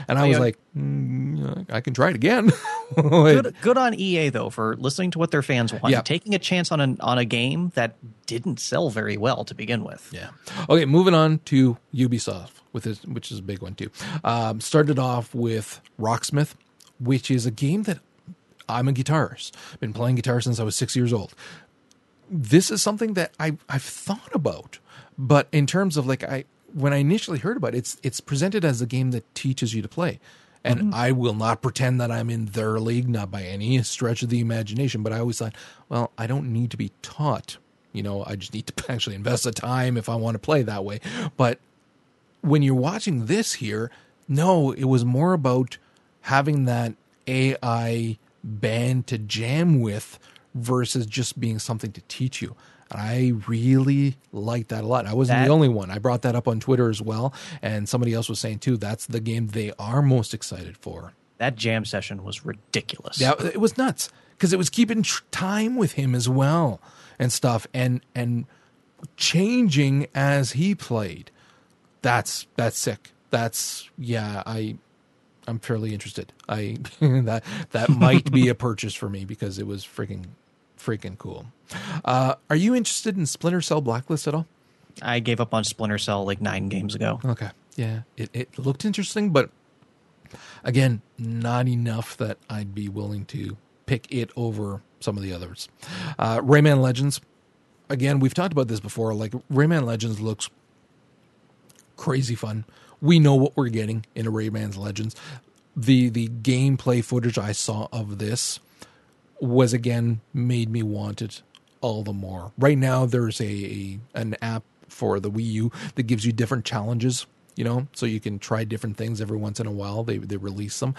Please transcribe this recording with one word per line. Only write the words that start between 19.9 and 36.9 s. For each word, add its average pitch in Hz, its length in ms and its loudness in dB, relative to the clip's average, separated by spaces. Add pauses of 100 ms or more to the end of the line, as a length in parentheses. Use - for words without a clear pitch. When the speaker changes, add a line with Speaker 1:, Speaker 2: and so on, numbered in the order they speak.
Speaker 1:
playing 120 220 2
guitar 120 240 2
since 120 200 0
I 113 40 -2
was 107 120 -2
six - 200 -2
years 120 160 2
old. 101 220 -2 (960)
This 156 420 4
is - 100 0
something 214 340 -2
that - 240 -2
I, 156 180 -2 (100)
I've 135 160 -4
thought - 500 -8
about, 101 440 -4 (400)
but 143 340 4
in 147 140 4
terms 180 320 0
of, 131 100 0
like, 131 160 -2
I, 135 220 -6 (300)
when 143 160 2
I 143 60 2
initially 156 400 2
heard 180 200 -2
about 120 180 -2
it, - 20 -4
it's, - 240 -6
it's - 180 -4
presented 175 460 0
as 123 160 0
a 123 60 0
game 127 240 0
that 117 240 -6
teaches 127 400 -2
you 107 80 -2
to 101 40 -8
play. - 320 -4 (440)
And 123 160 2
Speaker 2:
Mm-hmm. 208 160 0
Speaker 1:
I 123 160 2
will 120 240 0
not 110 260 0
pretend 127 400 0
that 117 80 -2
I'm 117 220 -2
in 113 160 -4
their 110 320 -2
league, 117 280 0
not 104 220 -2
by 98 140 -8
any 107 400 0
stretch 120 400 -4
of 117 60 -4
the 120 100 0
imagination, 113 640 -2
but 110 100 -2
I 113 60 -4
always 117 180 -2
thought, 110 160 -6 (340)
"Well, 120 300 -2
I 113 80 -6
don't 131 260 -4
need 117 200 -2
to 110 60 -10
be 107 140 -6 (120)